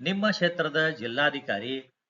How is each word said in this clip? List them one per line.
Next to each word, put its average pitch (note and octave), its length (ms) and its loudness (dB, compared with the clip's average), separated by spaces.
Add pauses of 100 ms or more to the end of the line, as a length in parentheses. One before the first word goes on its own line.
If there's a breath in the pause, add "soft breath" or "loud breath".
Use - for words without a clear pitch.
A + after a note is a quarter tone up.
ನಿಮ್ಮ G3+ 300 0
ಕ್ಷೇತ್ರದ D#3+ 580 2
ಜಿಲ್ಲಾಧಿಕಾರಿ C3 920 -2 (300)